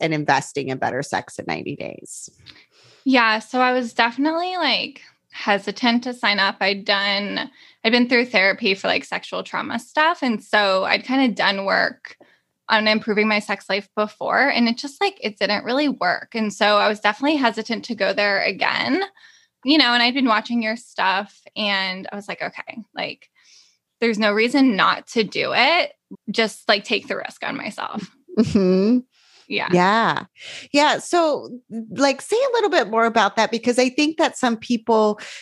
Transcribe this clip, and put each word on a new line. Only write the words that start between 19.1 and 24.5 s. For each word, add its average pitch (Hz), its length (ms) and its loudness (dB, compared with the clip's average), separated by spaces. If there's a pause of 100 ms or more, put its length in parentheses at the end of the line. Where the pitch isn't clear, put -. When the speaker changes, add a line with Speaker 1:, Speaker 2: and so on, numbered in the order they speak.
Speaker 2:
you 285 120 4
know, 247 160 4
and 240 100 2
I'd 240 120 2
been 269 120 2
watching 226 360 0
your 220 140 -2
stuff 190 640 -4 (160)
and 190 560 -4
I - 20 -10
was 202 140 -12
like, 180 120 -10
"Okay, - 380 -10 (160)
like, - 340 -10 (720)
there's 226 200 0
no 214 120 2
reason 247 440 4